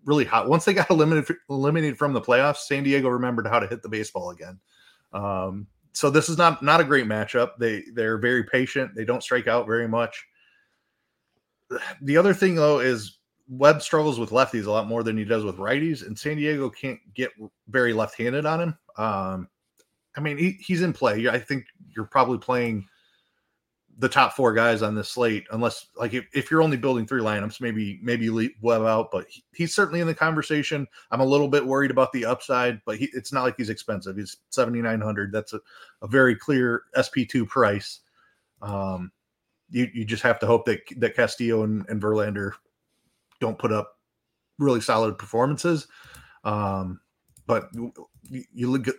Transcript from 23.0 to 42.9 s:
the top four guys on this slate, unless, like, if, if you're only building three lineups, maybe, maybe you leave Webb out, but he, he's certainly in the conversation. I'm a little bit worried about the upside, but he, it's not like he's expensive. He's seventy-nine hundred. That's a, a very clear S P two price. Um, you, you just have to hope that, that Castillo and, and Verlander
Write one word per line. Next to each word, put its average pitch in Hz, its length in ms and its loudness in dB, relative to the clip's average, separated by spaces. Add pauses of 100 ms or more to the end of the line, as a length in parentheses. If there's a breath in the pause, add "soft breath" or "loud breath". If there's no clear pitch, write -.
the 127 100 0
top 127 260 4
four 120 200 2
guys 113 280 4
on 107 140 -2
this 104 140 -6
slate, 113 420 -2
unless, 113 360 -4 (100)
like, 113 160 -4
if, 123 200 -6
if 139 160 -4
you're 160 120 6
only 151 160 2
building 120 280 0
three 127 160 -2
lineups, 107 380 -4
maybe, 110 420 -6
maybe 117 220 -2
you 113 100 0
leave 110 180 0 (100)
Webb 113 220 2
out, 110 280 0
but 92 160 -6
he, - 160 -20 (100)
he's 165 220 -4
certainly 170 240 0
in 170 80 0
the 160 80 -2
conversation. 151 720 -2 (240 soft breath)
I'm 117 80 0
a 135 60 2
little 139 240 4
bit 135 160 2
worried 135 260 2
about 127 220 2
the 120 120 -2
upside, 123 600 0
but 107 120 -6
he, 131 160 -4
it's 127 200 -10
not 131 100 0
like 127 140 -2
he's 110 120 -4
expensive. 98 460 -8
He's 101 220 -10 (120)
seventy-nine 117 520 0
hundred. 101 320 -4
That's 110 180 -4
a, 110 80 -8 (420 loud breath)
a 110 60 -10
very 127 280 4
clear 127 480 0 (120)
S - 140 2
P 127 160 -2
two 117 200 -2
price. 101 540 0 (640)
Um, 95 500 -6 (580)
you, 120 240 -2
you 110 120 -6
just 107 180 -4
have 120 160 4
to 104 80 0
hope 117 180 4
that, 107 140 0 (180)
that 117 180 0
Castillo 113 480 0
and, 107 260 -2
and 107 120 -4
Verlander 104 520 -2 (840)